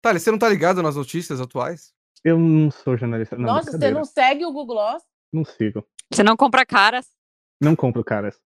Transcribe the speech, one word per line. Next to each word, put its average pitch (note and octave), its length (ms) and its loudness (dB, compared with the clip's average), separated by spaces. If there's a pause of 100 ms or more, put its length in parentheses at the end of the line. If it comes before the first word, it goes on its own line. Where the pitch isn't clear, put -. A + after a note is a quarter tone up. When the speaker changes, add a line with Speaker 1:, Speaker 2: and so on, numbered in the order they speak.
Speaker 1:
Thales, G3 220 0
você A3 80 2
não G#3+ 80 -2
tá A#3 100 2
ligado F3+ 320 2
nas D3+ 140 -2
notícias D3 440 -8
atuais? B2+ 540 -10 (300)
Speaker 2:
Eu E3 160 2
não D#3 320 4
sou B2+ 260 -4
jornalista. A2+ 400 -6
Não, B2 80 -4
Speaker 3:
Nossa, D#4 200 -2
você C#4+ 60 -10
Speaker 2:
brincadeira. C4+ 240 -2
Speaker 3:
não D4+ 100 -4
segue C#4+ 400 0
o E4 60 -8
Google C4 260 -10
Gloss? A3+ 260 -4 (280)
Speaker 2:
Não D#3 140 -4
sigo. G#2+ 400 -6 (260)
Speaker 4:
Você G#3+ 120 2
não A3 120 4
compra C4 300 4
caras? A#3+ 420 2 (540)
Speaker 2:
Não D#3 140 4
compro A#2+ 280 -2
caras. G#2 440 -4